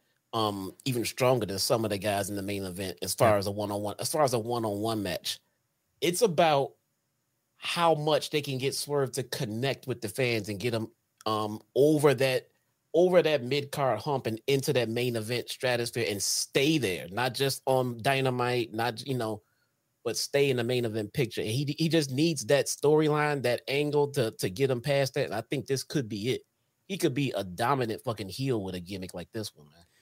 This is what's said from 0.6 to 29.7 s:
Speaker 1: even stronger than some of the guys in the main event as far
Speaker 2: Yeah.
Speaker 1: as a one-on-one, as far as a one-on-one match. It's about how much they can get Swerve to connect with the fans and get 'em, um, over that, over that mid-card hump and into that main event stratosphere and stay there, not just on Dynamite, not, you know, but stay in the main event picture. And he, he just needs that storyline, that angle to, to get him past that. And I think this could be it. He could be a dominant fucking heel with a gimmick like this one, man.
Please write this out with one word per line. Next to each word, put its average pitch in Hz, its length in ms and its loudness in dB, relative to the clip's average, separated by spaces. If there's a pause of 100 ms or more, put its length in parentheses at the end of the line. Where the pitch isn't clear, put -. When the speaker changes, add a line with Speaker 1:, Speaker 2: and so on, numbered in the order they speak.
Speaker 1:
even 120 200 -2
stronger 127 400 2
than 95 120 -4
some 113 280 0
of 104 40 0
the 101 80 -2
guys 98 320 -2
in 101 60 -6
the 98 80 -6
main 98 200 -4
event 92 380 -8
as 92 140 -4
far 117 160 4
Speaker 2:
Yeah. 104 60 4
Speaker 1:
as 98 100 -2
a 101 40 -4
one-on-one, 104 480 -4
as - 120 -4
far 156 120 2
as 123 100 2
a 123 60 2
one-on-one 110 600 -2
match. - 380 -4 (600)
It's 175 200 0
about 156 520 2 (840)
how 170 380 2
much 151 340 2
they 151 120 0
can 131 160 -4
get 135 180 -2
Swerve 143 380 -2
to 127 100 -4
connect 120 640 -4
with 123 140 -4
the 110 60 -6
fans 113 420 -2
and 101 100 -6
get 113 140 -2
'em, 113 140 -2 (380)
um, 107 360 -2 (140)
over 147 380 6
that, 131 340 0 (460)
over 180 280 6
that 147 220 2
mid-card 131 560 -2
hump 139 280 -2
and 110 200 -4
into 139 260 2
that 120 140 2
main 120 280 -2
event 117 340 -4
stratosphere 120 580 -2
and 101 140 -4
stay - 560 2
there, 90 320 -2
not 117 240 -2
just 131 320 -2
on 127 360 2
Dynamite, 123 720 0
not, 113 320 -4
you 135 120 -2
know, 110 240 -4 (640)
but 113 100 -2
stay 143 340 2
in 127 80 2
the 120 60 0
main 120 220 0
event 107 260 -4
picture. 117 300 -2
And 87 80 -2
he, 139 280 -2
he 165 120 2
just 147 220 2
needs 147 340 0
that 135 220 4
storyline, 151 760 2
that 120 240 0
angle 147 440 2
to, 117 200 0
to - 180 -4
get 123 220 0
him 123 80 -2
past 139 360 0
that. 139 100 0
And 80 100 -6
I 113 60 -4
think 135 260 -6
this 131 160 -2
could 135 240 -4
be 104 220 -4
it. 120 120 -2 (460)
He 190 100 -6
could 156 160 0
be 135 220 0
a 101 80 -2
dominant 113 600 -2
fucking 104 260 -6
heel 120 340 -2
with 92 120 -6
a 90 40 -6
gimmick 92 340 -10
like 87 180 -12
this 110 240 -8
one, 73 120 -20
man. - 160 -20 (180)